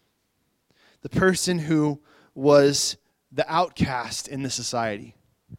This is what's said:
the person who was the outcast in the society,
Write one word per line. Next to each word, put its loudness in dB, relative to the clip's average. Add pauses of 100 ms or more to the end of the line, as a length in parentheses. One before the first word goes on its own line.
(1040)
the -14
person 0
who 0 (340)
was 4 (360)
the -4
outcast -4
in -8
the -6
society, -6 (440)